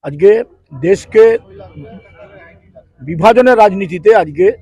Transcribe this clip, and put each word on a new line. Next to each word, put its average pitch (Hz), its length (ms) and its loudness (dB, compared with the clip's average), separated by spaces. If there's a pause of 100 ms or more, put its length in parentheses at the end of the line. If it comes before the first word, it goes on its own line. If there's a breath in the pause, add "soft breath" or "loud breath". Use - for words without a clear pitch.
আজকে 156 260 0 (500)
দেশকে 196 440 0 (1800)
বিভাজনের 226 600 0
রাজনীতিতে 190 520 -4
আজকে 170 320 -2 (140)